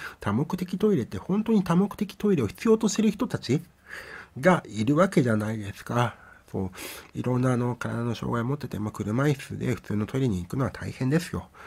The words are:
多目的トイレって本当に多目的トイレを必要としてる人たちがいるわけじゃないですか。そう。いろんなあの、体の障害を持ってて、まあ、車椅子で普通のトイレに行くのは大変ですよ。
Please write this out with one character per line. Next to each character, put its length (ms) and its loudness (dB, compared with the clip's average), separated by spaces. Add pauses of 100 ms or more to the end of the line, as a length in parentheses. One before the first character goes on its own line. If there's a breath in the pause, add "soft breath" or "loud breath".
(200 loud breath)
多 140 -2
目 240 0
的 200 -4
ト 140 4
イ 60 4
レ 60 0
っ 20 -2
て 140 -8
本 240 0
当 80 0
に 120 4
多 120 2
目 200 2
的 200 -6
ト 180 2
イ 20 4
レ 80 2
を 40 0
必 200 -4
要 120 8
と 100 2
し 60 -2
て 80 2
る 80 6
人 160 -2
た 100 -4
ち 240 0 (800 loud breath)
が 280 4
い 160 -2
る 120 4
わ 140 6
け 120 4
じ 80 2
ゃ 80 4
な 140 -2
い 80 -4
で 140 -10
す 120 -16
か。 300 0 (360 loud breath)
そ 140 -2
う。 60 -6 (420 loud breath)
い 100 -6
ろ 140 0
ん 40 2
な 120 4
あ 40 2
の、 180 0
体 280 -4
の 120 -2
障 180 -4
害 80 0
を 40 -2
持 100 0
っ 20 -10
て 100 -10
て、 120 -6
ま 100 -2
あ、 20 -8
車 340 0
椅 140 2
子 180 -10
で 180 -2
普 80 -12
通 120 -6
の 120 0
ト 100 -4
イ 40 2
レ 60 2
に 140 0
行 80 -10
く 80 -4
の 80 0
は 60 -2
大 200 -10
変 180 -2
で 100 4
す 100 -6
よ。 180 -6 (200 loud breath)